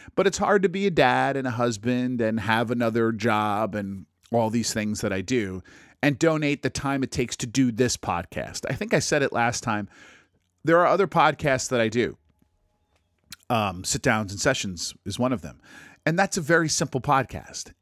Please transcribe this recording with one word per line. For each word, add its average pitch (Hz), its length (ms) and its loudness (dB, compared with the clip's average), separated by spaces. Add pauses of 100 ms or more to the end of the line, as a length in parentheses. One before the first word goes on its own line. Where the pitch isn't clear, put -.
(140)
But 190 120 2
it's - 120 -2
hard 202 240 2
to 190 80 2
be 196 160 -2
a 196 40 2
dad 135 460 4
and 131 100 -2
a 127 40 -2
husband 120 720 -2
and 110 180 2
have 110 300 0
another 117 420 2
job 107 640 0
and 98 320 -8 (240)
all 117 180 2
these 110 240 -2
things 107 300 -2
that 104 100 0
I 95 80 -2
do 95 420 -2 (400)
and 143 160 2
donate 156 440 2
the - 80 0
time 139 320 -4
it 123 80 -4
takes - 260 -4
to 131 100 -8
do 123 240 2
this 117 280 0
podcast. - 720 -6
I - 60 -2
think 208 180 -4
I 180 60 4
said 147 240 0
it 135 100 0
last 117 300 0
time. 104 260 -4 (760)
There 165 160 6
are 175 60 4
other 180 200 4
podcasts 147 640 2
that 123 120 2
I 113 80 2
do. 104 280 0 (1300)
Um, 98 360 -2
Sit - 180 -4
Downs 110 300 0
and 98 80 -8
Sessions 101 540 -2 (100)
is 98 140 -8
one 123 140 0
of 98 100 -6
them. - 180 -16 (440)
And 165 140 0
that's 196 180 0
a 190 40 -2
very 165 280 2
simple 147 320 -2
podcast. - 800 -2